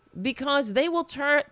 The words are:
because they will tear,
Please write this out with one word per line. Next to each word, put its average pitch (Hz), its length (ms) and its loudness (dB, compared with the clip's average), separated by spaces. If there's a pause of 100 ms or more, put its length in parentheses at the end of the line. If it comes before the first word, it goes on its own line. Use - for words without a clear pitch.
(200)
because 262 520 -2
they 269 160 2
will 339 160 -2
tear, 285 480 0